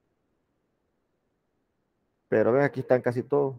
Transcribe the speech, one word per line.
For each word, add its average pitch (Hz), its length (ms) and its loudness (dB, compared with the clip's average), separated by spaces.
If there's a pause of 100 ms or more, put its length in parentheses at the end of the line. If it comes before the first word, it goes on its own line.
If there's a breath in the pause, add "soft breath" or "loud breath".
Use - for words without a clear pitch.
(2250)
Pero 110 240 2
ven, 135 100 2
aquí 139 200 -2
están 127 200 0
casi 120 220 -4
todos. 139 340 -2